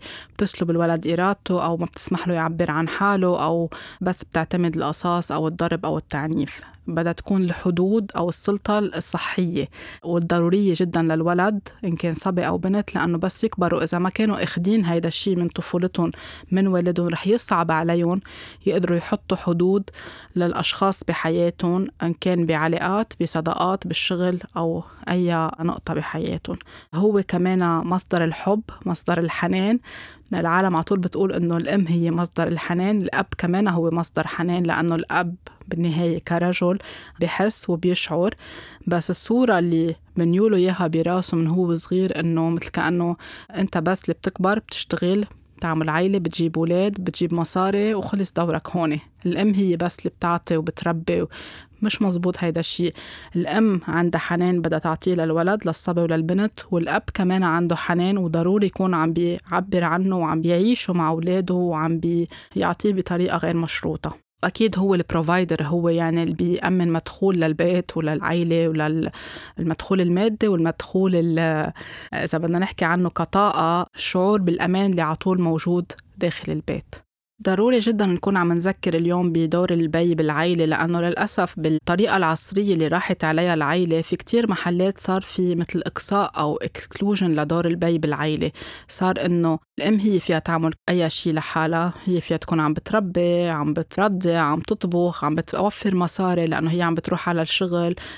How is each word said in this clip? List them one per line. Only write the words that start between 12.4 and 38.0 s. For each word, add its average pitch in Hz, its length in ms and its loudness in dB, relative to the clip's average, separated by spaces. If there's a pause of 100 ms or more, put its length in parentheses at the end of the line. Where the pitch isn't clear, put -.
أو 175 100 0
بنت، 190 380 0
لأنه 170 220 0
بس 185 260 -4
يكبروا 175 400 0
إذا 170 160 0
ما 185 100 0
كانوا 214 340 0
أخدين 185 420 2
هيدا 170 220 0
الشي 180 280 -2
من 175 120 0
طفولتهم 175 640 -2 (400)
من 190 160 4
والدهم، 175 400 2
رح 170 200 -4
يصعب 185 440 2
عليهم 170 500 2 (440)
يقدروا 175 320 2
يحطوا 185 400 -4
حدود 185 460 2 (520)
للأشخاص 180 680 0
بحياتهم، 170 840 0 (160)
إن 170 100 0
كان 175 320 0
بعلاقات، 165 760 0
بصداقات، 170 680 0
بالشغل 180 520 -2 (180)
أو 165 260 -2 (260)
أي 175 400 2 (100)
نقطة 165 340 -4
بحياتهم. 165 640 -4 (380)
هو 202 320 4
كمان 175 600 2
مصدر 180 360 0
الحب، 190 380 0 (240)
مصدر 175 340 -2
الحنان. 185 600 0 (540)
العالم 180 420 2
على 160 80 2
طول 196 160 0
بتقول 185 340 0
إنه 170 240 0
الأم 180 300 0
هي 170 240 2
مصدر 170 360 0
الحنان، 180 540 0
الأب 185 240 -2 (120)
كمان 185 300 2
هو 170 260 0
مصدر 165 340 -2
حنان، 180 360 -2
لأنه 165 320 0
الأب 175 400 -2 (320)
بالنهاية 170 520 0
كرجل 175 600 0 (420)
بحس 190 480 0
وبيشعر. 175 640 0 (540)